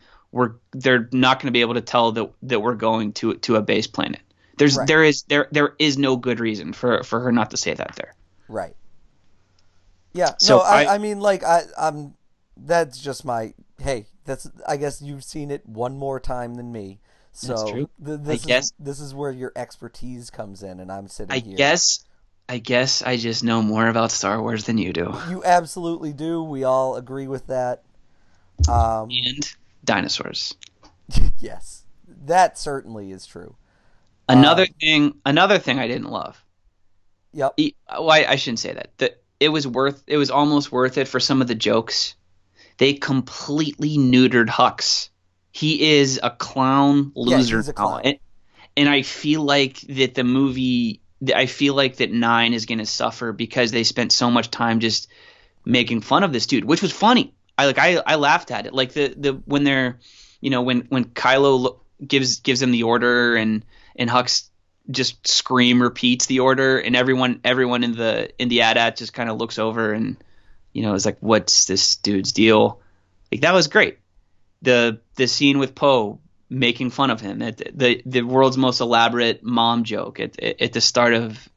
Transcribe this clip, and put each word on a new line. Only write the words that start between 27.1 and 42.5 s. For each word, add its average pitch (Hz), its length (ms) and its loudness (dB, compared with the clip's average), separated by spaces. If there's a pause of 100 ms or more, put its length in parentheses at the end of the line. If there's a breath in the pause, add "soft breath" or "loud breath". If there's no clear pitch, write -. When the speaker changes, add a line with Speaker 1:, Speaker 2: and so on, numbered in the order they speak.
Speaker 2:
with 131 200 -10
that. 127 340 -6 (880)
Um, 113 400 0
Speaker 1:
And 127 400 -4 (340)
dinosaurs. - 680 -4 (560)
Speaker 2:
<laughs> - 300 10
Yes, - 460 -6 (400)
that 170 340 4
certainly 110 520 -8
is 92 140 -16
true. - 300 -20 (760)
Speaker 1:
Another 143 340 8
Speaker 2:
Um, 180 40 2 (120)
Speaker 1:
thing, 151 360 4 (100)
another 180 320 4
thing 135 220 -2
I 120 80 -4
didn't - 240 -6
love. - 300 -10 (920)
Speaker 2:
Yep. 135 240 -4
Speaker 1:
E-, 151 160 0 (160)
well, 156 220 0
I, 156 180 6
I 139 60 2
shouldn't 127 240 -6
say - 140 -8
that. - 260 -16
The, - 160 0 (240)
it 151 100 4
was 151 180 -2
worth, 135 400 -2
it 147 100 0
was 139 120 0
almost 143 420 0
worth 127 260 0
it 135 100 -2
for 127 120 -4
some 131 220 0
of 123 60 0
the 120 80 -2
jokes. - 600 -2 (640 soft breath)